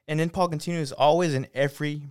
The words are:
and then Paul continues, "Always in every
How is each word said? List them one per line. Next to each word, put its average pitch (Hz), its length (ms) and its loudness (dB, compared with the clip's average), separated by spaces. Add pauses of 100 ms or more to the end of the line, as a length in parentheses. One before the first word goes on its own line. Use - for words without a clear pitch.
and 151 140 -2
then 165 100 -2
Paul 180 180 0
continues, 160 440 -6
"Always 156 420 4
in 131 200 -4
every 147 560 -4